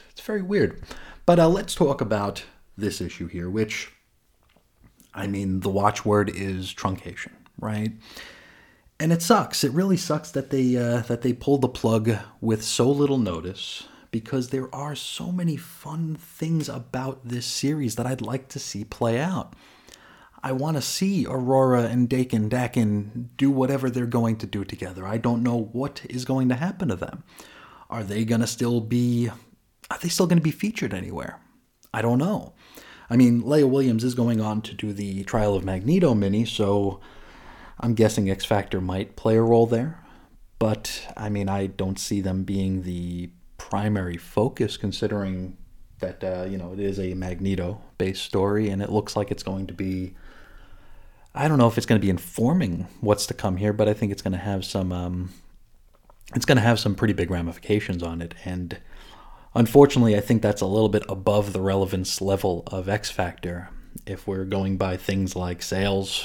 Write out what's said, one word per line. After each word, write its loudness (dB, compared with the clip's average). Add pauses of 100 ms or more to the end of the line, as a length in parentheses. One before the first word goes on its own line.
(100)
it's -20
very -4
weird. 0 (440)
But, 8
uh, 8
let's 0
talk 2
about -2 (300)
this -4
issue -8
here, -6
which, -4 (1200)
I -6
mean, -2
the -4
watchword 2
is -6
truncation, -8 (280)
right? -4 (1080)
And 2
it 2
sucks. 2
It 0
really 2
sucks -4
that -4
they, 2
uh, 0
that -4
they 0
pulled 2
the 2
plug 2 (300)
with 0
so 2
little 2
notice, -4 (240)
because -4
there -6
are -8
so -8
many -2
fun -8
things -4
about -8
this -6
series -2
that -4
I'd -4
like -6
to -12
see -8
play 0
out. -4 (840)
I -4
want -2
to -2
see 0
Aurora 4
and 2
Daken 2
Daken 0 (100)
do 4
whatever 2
they're -2
going 2
to -8
do -6
together. -10
I -4
don't 2
know 0
what -6
is -8
going 2
to 4
happen -2
to 0
them. -10 (640)
Are -6
they -2
gonna 2
still 0
be, 0 (600)
are -6
they -6
still 2
gonna 6
be 0
featured -4
anywhere? -10 (520)
I -2
don't 4
know. -2 (580)
I 2
mean, 8
Leah 6
Williams 4
is 0
going 2
on -2
to -12
do -6
the -6
Trial 2
of 0
Magneto 4
mini, 2
so 0 (800)
I'm 2
guessing 4
X -2
Factor 0
might -4
play 4
a 6
role 6
there. -2 (540)
But, -2
I -6
mean, -2
I -2
don't -4
see -2
them -2
being -2
the -6 (260)
primary -2
focus, -2
considering -4 (420)
that, -8
uh, -4
you -6
know, -10
it -10
is -2
a -4
Magneto-based -4
story, 2
and -2
it -4
looks 0
like 0
it's -6
going -6
to -12
be, -4 (1200)
I 0
don't 4
know 8
if 2
it's 0
gonna 6
be 2
informing 0 (140)
what's 2
to -6
come -2
here, 2
but 2
I 2
think -2
it's -8
gonna -2
have -4
some, -2
um, -4 (1040)
it's 0
gonna 6
have 4
some 0
pretty 2
big 0
ramifications -2
on -6
it, -12 (100)
and -6 (760)
unfortunately, 8
I 4
think 2
that's 2
a 0
little 4
bit 2
above 0
the -2
relevance 0
level 0
of -6
X -2
Factor, -6 (360)
if -10
we're -4
going 0
by -2
things -2
like -4
sales -2